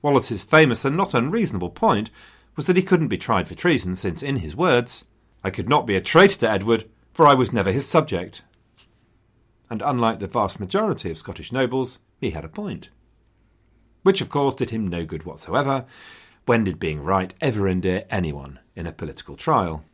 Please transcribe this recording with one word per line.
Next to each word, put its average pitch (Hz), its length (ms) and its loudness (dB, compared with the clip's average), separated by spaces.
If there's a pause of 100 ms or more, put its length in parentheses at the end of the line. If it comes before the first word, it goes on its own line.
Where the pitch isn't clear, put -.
Wallace's 123 440 0
famous 147 400 6
and 143 120 0
not 185 180 -2
unreasonable 123 560 0
point 117 400 0 (460)
was 160 100 -6
that 180 100 2
he 185 60 2
couldn't 165 260 2
be 101 100 -4
tried 98 300 -2
for 90 60 -14
treason 110 420 0
since, 87 260 -6
in 139 140 -4
his 80 200 -6
words, 123 480 0 (380)
"I 95 80 -2
could 95 180 -6
not 139 180 2
be 101 100 0
a 92 40 2
traitor 185 380 6
to 110 120 2
Edward, 107 380 0 (240)
for 151 140 6
I 143 80 10
was 127 180 2
never 98 200 2
his 104 160 -2
subject." 110 540 -2 (1300)
And 110 120 -6
unlike 120 380 0
the 98 60 -6
vast 101 340 -2
majority 117 500 -4
of 80 80 -8
Scottish - 320 -14
nobles, 127 480 -2 (220)
he 110 100 -4
had 80 140 -8
a 80 40 -14
point. 190 420 -10 (1120)
Which, 190 180 4
of 165 80 -4
course, 139 260 0
did 120 160 -4
him 113 160 -4
no 85 180 -4
good 80 200 -10
whatsoever. 135 640 -4 (580)
When 117 200 2
did 90 140 -2
being 76 240 -4
right 92 380 0
ever 107 280 0
endear 92 420 0
anyone 71 480 -6 (180)
in 85 100 -8
a 80 60 -8
political 71 440 -12
trial? 90 580 -2